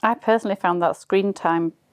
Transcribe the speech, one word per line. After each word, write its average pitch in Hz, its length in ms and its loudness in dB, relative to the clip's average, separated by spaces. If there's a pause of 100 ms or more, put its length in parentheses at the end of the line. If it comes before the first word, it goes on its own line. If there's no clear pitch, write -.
I 226 120 0
personally 220 420 0
found 175 240 -2
that 170 160 0
screen 196 380 0
time 165 400 0 (180)